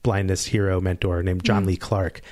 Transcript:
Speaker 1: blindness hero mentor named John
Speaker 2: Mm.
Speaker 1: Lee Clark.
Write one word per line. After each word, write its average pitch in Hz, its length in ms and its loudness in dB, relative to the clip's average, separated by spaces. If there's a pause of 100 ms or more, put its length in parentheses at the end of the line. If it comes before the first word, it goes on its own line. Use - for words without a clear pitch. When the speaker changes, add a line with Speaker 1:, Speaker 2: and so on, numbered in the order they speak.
Speaker 1:
blindness 98 440 0
hero 98 340 2
mentor 90 420 0
named 90 220 0
John 104 180 2
Speaker 2:
Mm. 92 60 0
Speaker 1:
Lee 90 80 2
Clark. 95 440 -2 (120)